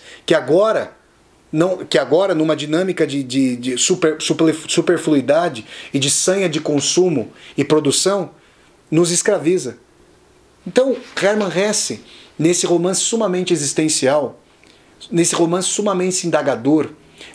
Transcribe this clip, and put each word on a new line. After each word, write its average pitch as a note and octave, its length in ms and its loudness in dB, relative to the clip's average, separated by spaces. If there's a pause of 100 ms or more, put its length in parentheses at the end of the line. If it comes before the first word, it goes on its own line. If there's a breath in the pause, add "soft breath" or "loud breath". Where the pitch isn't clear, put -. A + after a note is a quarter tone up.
(240 loud breath)
que - 80 0
agora, D#3 640 0 (560)
não, F3 260 0
que D3+ 200 0
agora E3 360 2
numa D#3 220 0
dinâmica D#3+ 500 -2
de, C#3 160 -4
de, B2+ 340 0
de B2 200 -6
super-, D#3+ 460 0
super-, D#3 340 2 (120)
superfluidade D#3 960 0 (260 loud breath)
e C#3+ 60 0
de C#3 100 -2
sanha F#3 400 0
de D#3 120 -4
consumo D3 720 0 (260 loud breath)
e C#3 60 0
produção, D#3 640 0 (600 soft breath)
nos E3 200 2
escraviza. E3+ 680 0 (880)
Então, B3 320 0 (240)
Hermann G3+ 340 0
Hesse, F#3+ 460 -2 (380 loud breath)
nesse E3+ 260 0
romance F3 360 0
sumamente F3+ 520 -2
existencial, D3 880 0 (680 soft breath)
nesse E3+ 240 0
romance F3 340 0
sumamente F#3 580 -2
indagador, C#3+ 640 0 (440 loud breath)